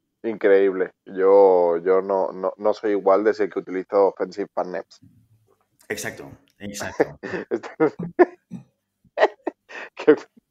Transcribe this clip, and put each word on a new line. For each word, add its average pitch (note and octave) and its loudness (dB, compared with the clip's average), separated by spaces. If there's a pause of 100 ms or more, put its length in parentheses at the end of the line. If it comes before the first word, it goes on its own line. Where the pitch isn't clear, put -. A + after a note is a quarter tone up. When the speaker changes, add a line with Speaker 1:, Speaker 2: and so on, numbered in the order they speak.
(220)
Speaker 1:
Increíble. G2 2 (120)
Yo, F#2+ 4
yo F#2 2
no, F#2+ -2
no, F#2 -6
no G#2 -2
soy G#2+ -4
igual F#2+ 2
desde G#2 0
que - -6
utilizo F#2 0
Fencing F#2+ -8
Fan F2+ -6
Neps. - -12 (880)
Speaker 2:
Exacto, G2+ -12 (260)
exacto. G2+ -6
Speaker 1:
<laughs> - -4 (1600)
Qué - 2 (340)